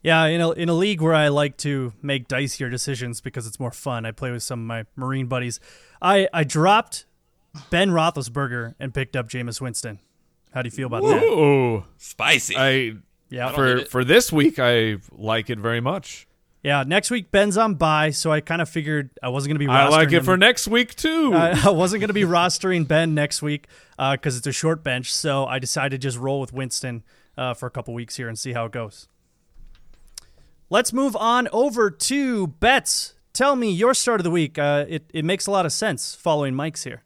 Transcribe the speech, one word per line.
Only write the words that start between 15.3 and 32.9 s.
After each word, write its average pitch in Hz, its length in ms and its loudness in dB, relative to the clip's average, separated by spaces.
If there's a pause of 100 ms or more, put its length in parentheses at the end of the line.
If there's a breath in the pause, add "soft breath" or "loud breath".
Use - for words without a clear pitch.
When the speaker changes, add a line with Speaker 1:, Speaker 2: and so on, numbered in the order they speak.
Speaker 2:
it 113 80 -4
very 117 220 -2
much. 151 460 -8 (360)
Speaker 1:
Yeah, 143 240 0
next 190 240 0
week 240 200 -4
Ben's 202 260 4
on 220 180 2
bye, 156 360 2
so 156 220 -2
I 151 80 2
kinda 170 260 -4
figured 151 440 -4 (120)
I 123 80 -4
wasn't 139 200 -4
gonna 156 100 0
be 143 80 2
Speaker 2:
I 139 200 6
like 156 200 6
Speaker 1:
rostering 139 40 2
Speaker 2:
it 165 120 4
for 185 100 4
Speaker 1:
him. 185 60 2
Speaker 2:
next 233 280 4
week, 233 260 0
too. 320 400 0
Speaker 1:
I, 170 260 4
<laughs> - 60 0
I 202 40 8
wasn't 185 320 2
gonna 208 100 -2
be 202 100 2
rostering 175 640 0
Ben 160 280 2
next 147 280 -2
week, 147 240 -6 (320 soft breath)
uh, 135 180 0
'cause 127 200 -4
it's 120 100 -8
a 135 60 -4
short 160 320 -2
bench, 127 300 -4
so 139 320 0
I 127 140 -4
decided 135 400 -4
to 139 60 -6
just 120 120 -4
roll 135 220 -2
with 123 120 -8
Winston, 123 500 -8 (340)
uh, 127 180 -6
for - 120 -12
a 123 40 -8
couple 120 240 -10
weeks 117 220 -10
here 123 120 -8
and 113 100 -8
see 131 140 -8
how 117 140 -4
it 110 60 -12
goes. 113 360 -12 (1600 loud breath)
Let's 233 220 2
move 262 240 0
on 240 360 2
over 226 380 2
to 254 580 -2
Betts. - 680 0 (180)